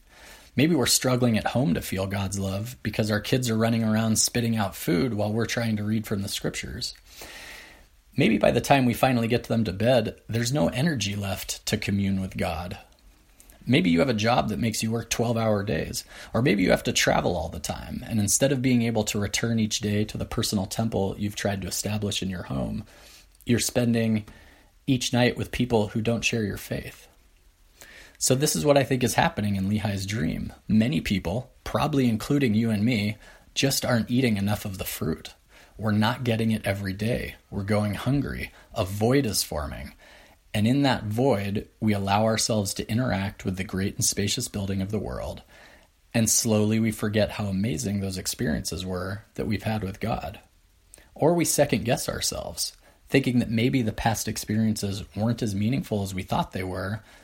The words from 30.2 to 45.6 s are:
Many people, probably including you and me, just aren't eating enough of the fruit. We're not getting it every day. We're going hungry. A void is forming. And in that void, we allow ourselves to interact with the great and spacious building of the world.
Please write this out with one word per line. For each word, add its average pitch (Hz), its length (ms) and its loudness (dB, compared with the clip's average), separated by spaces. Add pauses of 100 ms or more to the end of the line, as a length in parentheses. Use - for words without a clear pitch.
Many 113 320 4
people, 95 520 -2 (120)
probably 135 460 2
including 117 460 2
you 113 160 2
and 104 120 2
me, 107 340 2 (360)
just - 320 0
aren't 120 240 2
eating 120 280 2
enough 101 280 0
of 95 140 -8
the - 40 -6
fruit. - 520 -6 (420)
We're 107 140 -2
not 113 320 2
getting 113 260 2
it 107 160 -2
every 98 280 -2
day. 110 420 -4 (160)
We're 101 120 -4
going 104 320 0
hungry. 135 560 -2 (220)
A 110 100 -2
void 110 440 4
is 92 160 0
forming. 76 500 -6 (580)
And 107 140 2
in 139 160 4
that 120 220 2
void, 107 640 0 (120)
we 107 140 4
allow 98 320 4
ourselves 110 480 0
to - 180 -6
interact 107 540 -2
with 95 120 -2
the 95 60 -6
great 98 320 -2
and 117 80 -2
spacious 104 440 -2
building 98 340 -4
of 98 80 -4
the 107 80 -2
world. - 460 -6 (680)